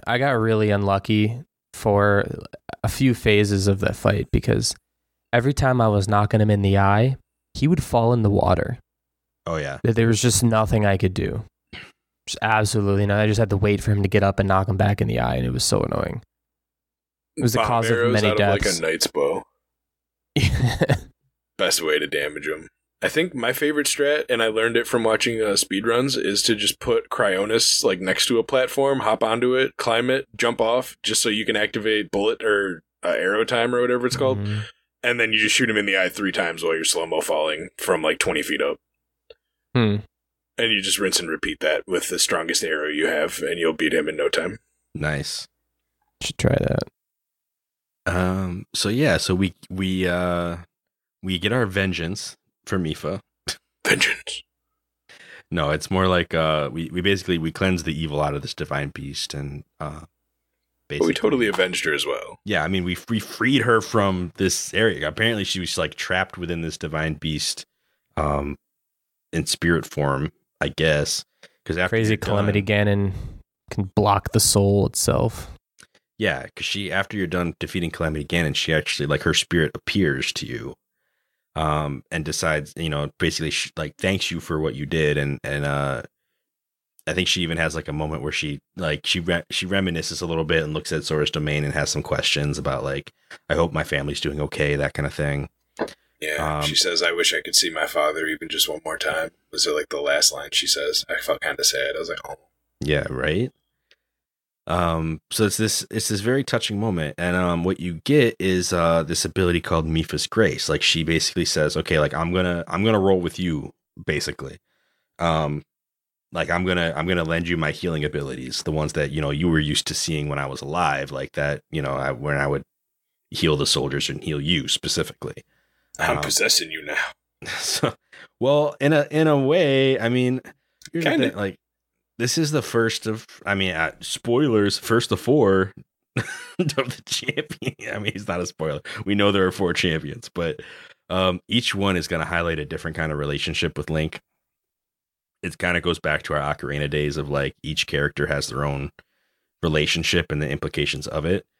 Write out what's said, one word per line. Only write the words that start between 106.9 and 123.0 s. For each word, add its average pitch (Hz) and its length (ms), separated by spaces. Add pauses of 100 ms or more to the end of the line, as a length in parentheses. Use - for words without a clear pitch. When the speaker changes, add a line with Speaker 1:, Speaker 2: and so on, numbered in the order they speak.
Speaker 2:
And, 87 180
um, 87 280
what 95 160
you 85 240
get 139 340
is, 90 340
uh, 85 300
this 80 220
ability 87 360
called 80 260
Mipha's 80 400
Grace. - 440
Like, 73 120
she 82 220
basically 82 400
says, 76 320
"Okay, 80 240
like, 73 140
I'm 85 180
gonna, 90 340
I'm 92 180
gonna 110 140
roll 95 220
with 85 180
you," 82 340 (340)
basically. 71 520 (600)
Um, 80 440 (720)
like, 82 180
"I'm 87 140
gonna, 87 320
I'm 80 100
gonna 87 180
lend 82 220
you 87 120
my 76 140
healing 78 320
abilities, 65 580
the 80 100
ones 78 220
that, 71 180
you 76 80
know, 71 100
you 78 180
were 80 120
used 73 280
to 78 60
seeing 73 340
when 69 100
I 69 80
was 67 160
alive, 71 500
like 67 200
that, 71 280 (100)
you 78 120
know, 67 100
I, 67 200
when 71 260
I 71 80
would 71 160 (680)